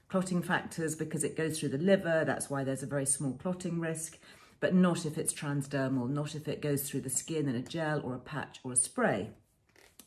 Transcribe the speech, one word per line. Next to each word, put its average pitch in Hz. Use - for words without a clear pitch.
clotting 180
factors, 160
because 156
it 147
goes 156
through 147
the 135
liver. 170
That's -
why 135
there's 135
a 139
very 139
small 135
clotting 180
risk, 160
but 156
not 180
if 151
it's 156
transdermal, 135
not 147
if 151
it -
goes 143
through 135
the 131
skin 151
in 123
a 123
gel 156
or 123
a -
patch -
or 127
a 123
spray. 139